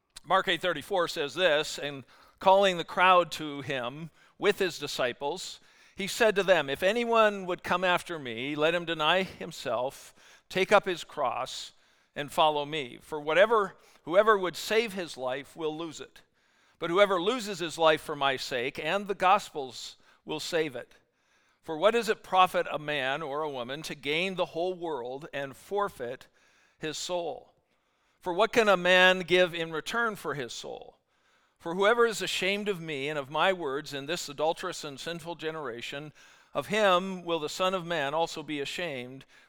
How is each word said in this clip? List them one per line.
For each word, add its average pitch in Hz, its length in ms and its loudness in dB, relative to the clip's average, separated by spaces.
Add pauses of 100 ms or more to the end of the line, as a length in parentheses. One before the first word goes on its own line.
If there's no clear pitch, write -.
(260)
Mark 185 220 2
eight 170 160 0
thirty-four 170 460 0
says 143 260 -6
this, 156 420 2
"And 143 280 -8 (340)
calling 190 380 6
the 160 60 -4
crowd 180 460 4
to 143 320 -10
him 135 480 -8 (300)
with 190 180 2
his 185 220 -2
disciples, 143 800 -4 (360)
he 190 120 -6
said 214 280 4
to 196 60 2
them, 165 300 4
'If 139 100 -4
anyone 214 640 2
would 175 180 -4
come 185 200 -2
after 175 340 0
me, 131 380 -6
let 156 180 2
him 175 100 -2
deny 160 380 2
himself, 139 920 -8 (380)
take 185 220 0
up 196 160 6
his 175 160 -4
cross, 123 680 -6 (420)
and 143 160 -8
follow 151 340 4
me. 143 380 -8
For 156 160 -10
whatever, 190 560 4 (300)
whoever 208 340 6
would 175 160 -2
save 220 380 0
his 175 240 -8
life 131 380 -6
will 156 220 -4
lose 156 240 -10
it. - 220 -20 (560)
But 165 100 -4
whoever 190 320 4
loses 208 380 -4
his 165 180 -8
life 160 240 4
for 156 140 -8
my 135 220 0
sake 131 420 -6
and 185 280 -4
the 196 60 -4
gospel's 175 840 0 (280)
will 156 140 -6
save 160 360 -2
it. - 200 -16 (680)
For 160 160 -8
what 190 140 4
does 226 180 0
it - 140 -2
profit 180 480 2
a 147 80 -4
man 147 420 -2
or 147 220 -6
a 151 80 -6
woman 131 320 -8
to 170 100 -10
gain 160 400 -2
the 175 140 -2
whole 180 260 -4
world 143 580 -8
and 139 240 -8
forfeit 190 720 -6 (540)
his 156 180 -6
soul? 170 560 -6 (640)
For 180 140 -4
what 214 180 2
can 226 160 4
a 196 80 8
man 185 440 6
give 175 340 4
in 165 180 -4
return 214 440 -4
for 147 180 -6
his 131 200 -8
soul? - 440 -14 (600)
For 170 180 -8
whoever 233 320 4
is 185 160 -4
ashamed 196 460 -2
of 175 120 -4
me 147 260 -6
and 151 120 -4
of 131 100 -6
my 160 240 2
words 147 400 -6
in 139 140 -8
this 170 200 -6
adulterous 156 560 -4
and 139 160 -12
sinful 170 360 -10
generation, 147 760 -10 (440)
of 143 140 -4
him 190 540 2
will 170 140 0
the 147 120 -4
Son 190 260 0
of 170 100 -4
Man 151 300 -2
also 165 260 -2
be 151 180 -6
ashamed 135 680 -8 (240)